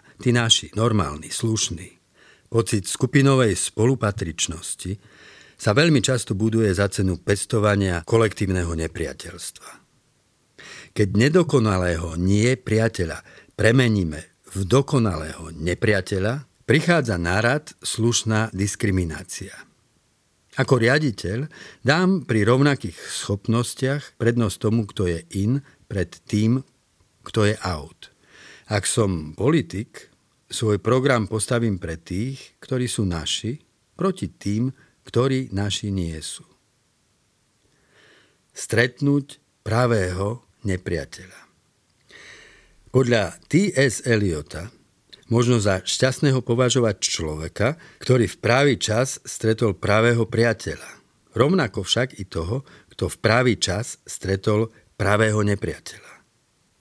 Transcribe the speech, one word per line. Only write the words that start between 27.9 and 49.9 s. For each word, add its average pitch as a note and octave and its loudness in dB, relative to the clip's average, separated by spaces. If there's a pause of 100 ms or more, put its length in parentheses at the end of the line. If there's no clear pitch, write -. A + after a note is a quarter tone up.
Ak G#2 -2
som E2+ 0
politik, B2+ -2 (400)
svoj G#2+ 0
program B2+ 2
postavím A2 -2
pre E2 -8
tých, A#2 -8
ktorí B2+ -4
sú A2+ -2
naši, F2+ -4 (360)
proti F#3+ -4
tým, A2 -2 (360)
ktorí C3 0
naši G2+ -4
nie E2+ -4
sú. - -14 (2000)
Stretnúť C#3 0 (240)
pravého G#2+ 0 (200)
nepriateľa. F2+ -6 (1500)
Podľa A#2+ 0
T F#3+ 2
S C3 0
Eliota F#2+ -2 (600)
možno A#2 4
za F#2+ 0
šťastného C3 0
považovať A#2 2
človeka, D#2+ -4 (240)
ktorý B2 4
v - -4
pravý B2+ 4
čas A#2 -2
stretol A2 -2
pravého A2+ 2